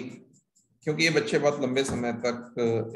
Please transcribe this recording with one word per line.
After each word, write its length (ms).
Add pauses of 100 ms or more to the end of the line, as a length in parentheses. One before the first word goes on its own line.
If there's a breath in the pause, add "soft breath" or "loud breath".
(840)
क्योंकि 220
ये 60
बच्चे 280
बहुत 220
लंबे 240
समय 280
तक 420 (420)